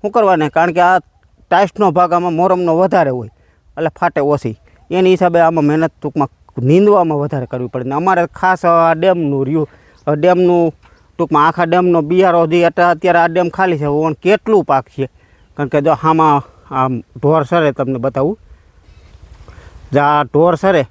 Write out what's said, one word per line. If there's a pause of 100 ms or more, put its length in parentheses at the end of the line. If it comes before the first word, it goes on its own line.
શું
કરવાને?
કારણ
કે
આ (520)
ટાઇસનો
ભાગ
આમાં
મોરમનો
વધારે
હોય, (480)
એટલે (100)
ફાટે
ઓછી. (340)
એની
હિસાબે
આમાં
મહેનત (100)
ટૂંકમાં (340)
નીંદવામાં
વધારે
કરવી
પડે.
ને
અમારે
ખાસ
આ
ડેમનું
રહ્યું, (400)
આ
ડેમનું (440)
ટૂંકમાં
આખા
ડેમનો
બિયારો
જે
અટ-,
અત્યારે
આ
ડેમ
ખાલી
છે,
ઓણ
કેટલું
પાક
છે. (480)
કારણ
કે
જો (120)
આમાં (280)
આમ
ઢોર
સરે,
તમને
બતાવું. (1600)
જે
આ
ઢોર
સરે